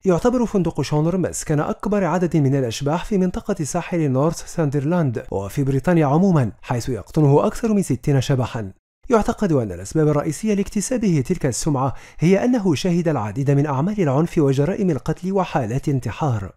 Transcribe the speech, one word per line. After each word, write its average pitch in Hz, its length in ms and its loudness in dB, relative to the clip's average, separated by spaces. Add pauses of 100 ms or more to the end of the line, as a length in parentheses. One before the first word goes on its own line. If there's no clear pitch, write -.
يعتبر 226 400 2
فندق 170 340 -2
شونر 156 360 0
مسكن 147 440 -2
أكبر 196 440 -2
عدد 170 320 0
من 139 180 4
الأشباح 139 500 -2
في 202 140 -2
منطقة 185 460 -2
ساحل 160 460 -2
نورث 143 440 -2
ساندرلاند 147 760 0
وفي 98 340 -4
بريطانيا 147 420 2
عموما، 151 460 4 (100)
حيث 120 260 -4
يقطنه 143 580 2
أكثر 214 260 -2
من 202 100 2
ستين 139 380 0
شبحا. 120 520 -2 (380)
يعتقد 214 420 2
أن 117 200 0
الأسباب 107 360 0
الرئيسية 151 460 -2
لاكتسابه 202 720 0
تلك 175 200 -2
السمعة 131 480 -2 (240)
هي 190 260 4
أنه 220 300 2
شهد 170 340 0
العديد 127 420 -2
من 143 160 4
أعمال 156 340 -2
العنف 160 380 0
وجرائم 147 520 2
القتل 165 420 -4
وحالات 135 560 -2
انتحار. 120 680 -2